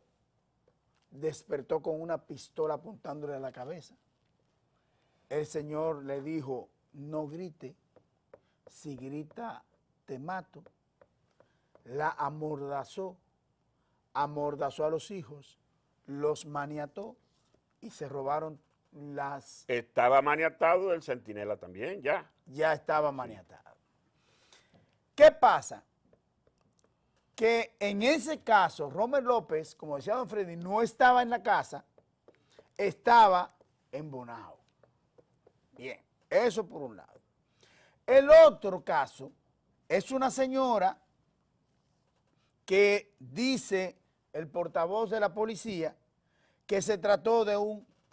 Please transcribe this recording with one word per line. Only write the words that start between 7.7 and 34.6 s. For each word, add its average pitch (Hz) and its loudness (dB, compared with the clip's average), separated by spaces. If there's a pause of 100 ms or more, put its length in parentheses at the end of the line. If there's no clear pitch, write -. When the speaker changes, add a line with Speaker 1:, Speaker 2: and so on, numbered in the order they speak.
Speaker 1:
si - -16
grita, 147 -14 (400)
te 135 -12
mato." 170 -12 (1200)
La 147 -6
amordazó, 147 -10 (960)
amordazó 147 -4
a 156 -2
los 160 -6
hijos, 147 -16 (480)
los 147 -4
maniató 147 -10 (680)
y - -16
se - -12
robaron 143 -6 (340)
las 143 -12
Speaker 2:
Estaba 123 4
maniatado 165 2
el 165 -4
centinela 104 -8
también, 98 -10
ya. 143 -2 (160)
Speaker 1:
Ya 156 0
estaba 151 0
Speaker 2:
Sí. 139 -6
Speaker 1:
maniatado. 113 -14 (1400)
¿Qué 302 12
pasa? 151 2 (1500)
Que 233 0
en 202 -2
ese 285 0
caso, 180 2
Romer 233 -2
López, 220 -2
como 151 -10
decía 139 -4
don 254 -4
Freddy, 185 -6
no 180 -4
estaba 247 6
en 240 0
la 233 -4
casa, 180 -2 (880)
estaba 202 4 (380)
en 151 -10
Bonao. 117 -14 (1160)